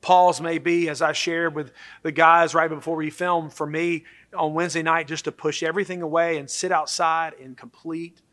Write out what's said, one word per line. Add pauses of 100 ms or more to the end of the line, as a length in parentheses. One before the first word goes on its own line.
Pause
may
be,
as
I
shared
with (300)
the
guys
right
before
we
filmed,
for
me (280)
on
Wednesday
night,
just
to
push
everything
away
and
sit
outside
in
complete (120)